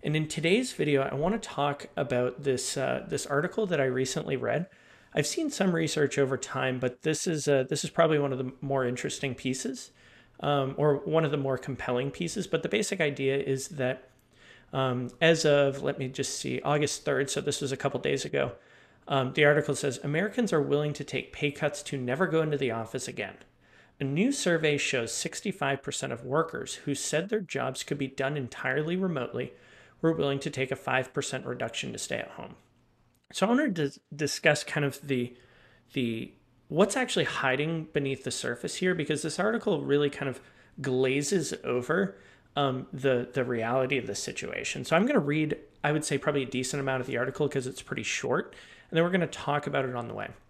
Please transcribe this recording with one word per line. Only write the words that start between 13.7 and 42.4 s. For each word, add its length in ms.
um, 380
as 240
of, 380
let 180
me 80
just 280
see, 260
August 420
third, 260
so 100
this 200
was 100
a 60
couple 240
days 240
ago, 280
um, 280
the 100
article 320
says, 260
"Americans 500
are 100
willing 320
to 100
take 280
pay 180
cuts 340
to 140
never 280
go 160
into 140
the 140
office 360
again. 300
A 40
new 280
survey 460
shows 340
sixty-five 680
percent 300
of 120
workers 520
who 80
said 340
their 120
jobs 420
could 160
be 100
done 280
entirely 600
remotely 560
were 120
willing 280
to 100
take 200
a 60
five 360
percent 340
reduction 460
to 60
stay 180
at 140
home." 240
So 140
I 20
wanted 280
to 240
discuss 480
kind 220
of 220
the, 280
the, 380
what's 280
actually 280
hiding 680
beneath 320
the 60
surface 460
here, 180
because 280
this 160
article 420
really 300
kind 180
of 120
glazes 720
over, 540